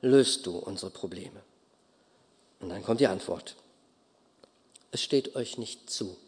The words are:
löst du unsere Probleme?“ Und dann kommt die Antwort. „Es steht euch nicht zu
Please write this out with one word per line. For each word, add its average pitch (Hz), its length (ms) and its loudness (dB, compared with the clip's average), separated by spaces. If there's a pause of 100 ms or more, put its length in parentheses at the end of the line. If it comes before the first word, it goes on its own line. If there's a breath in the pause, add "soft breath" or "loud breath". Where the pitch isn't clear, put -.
löst 131 460 6
du 87 120 -4
unsere 95 320 -8
Probleme?“ 92 520 -12 (1160 soft breath)
Und 92 120 -10
dann 95 120 -8
kommt 113 160 0
die 135 80 6
Antwort. 92 480 -4 (1400)
„Es - 100 -6
steht - 360 0
euch 123 220 -6
nicht - 320 -12
zu 92 260 -6 (120)